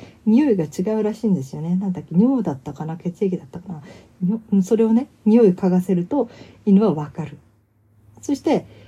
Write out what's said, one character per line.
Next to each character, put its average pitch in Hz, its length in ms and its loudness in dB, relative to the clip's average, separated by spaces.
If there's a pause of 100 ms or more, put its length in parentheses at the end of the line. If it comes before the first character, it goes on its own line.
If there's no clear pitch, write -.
(260)
匂 262 240 4
い 214 80 2
が 160 80 -2
違 190 300 -4
う 214 80 -2
ら 208 100 -2
し 214 120 -8
い - 20 0
ん 196 80 2
で 135 80 -6
す 135 120 -12
よ 151 60 -8
ね。 170 140 -2
な 196 120 -4
ん 185 60 -4
だ 156 80 -8
っ - 20 -18
け、 - 120 -12
尿 240 260 2
だ 151 120 -4
っ 135 60 -10
た 147 140 -12
か 156 120 -10
な、 165 120 -8
血 175 260 -8
液 180 140 -2
だ - 80 -16
っ - 20 -20
た - 120 -18
か - 120 -16
な。 151 120 -12 (380)
に 185 120 -2
ょ-、 226 80 -6 (100)
う 208 60 2
ん、 190 60 2
そ 226 120 0
れ 226 80 2
を 226 100 2
ね、 254 160 0 (160)
匂 220 200 6
い 196 40 6
嗅 180 200 0
が 180 100 2
せ 185 140 -2
る 175 120 0
と 254 240 -4 (360)
犬 196 180 4
は 180 120 0
わ 151 160 -8
か 160 120 -10
る。 139 140 -14 (840)
そ 285 120 -4
し 269 60 -4
て、 262 260 0 (220)